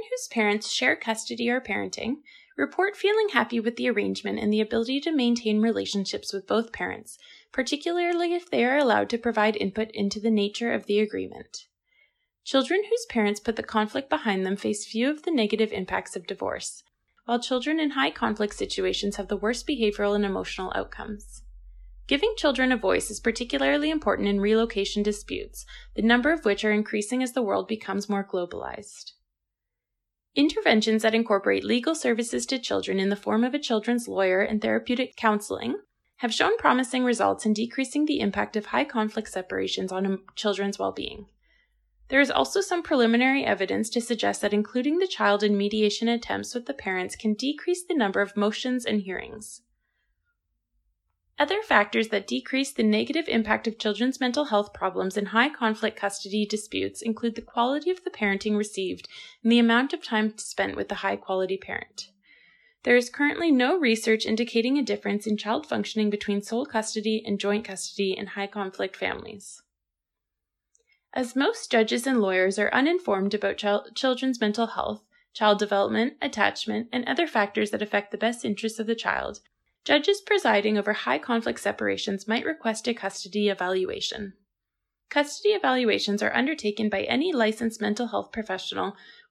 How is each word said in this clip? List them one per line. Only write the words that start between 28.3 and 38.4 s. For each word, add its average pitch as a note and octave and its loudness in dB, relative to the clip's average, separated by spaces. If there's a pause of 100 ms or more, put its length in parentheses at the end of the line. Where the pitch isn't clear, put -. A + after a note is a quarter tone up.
Interventions A3 4
that A3 4
incorporate G3 2
legal A#3+ 0
services A#3+ -2
to C4 -2
children G3 -2
in G3 2
the G3+ 0
form G#3+ 0
of B3 0
a D4 -2
children's A#3+ 0
lawyer F#3+ 2
and G#3+ 0
therapeutic A3+ 0
counseling A3 0 (400)
have A3+ -4
shown G#4+ 2
promising B3+ 2
results G3+ 2
in G#3+ 4
decreasing B3+ 0
the D4+ 0
impact G3+ 0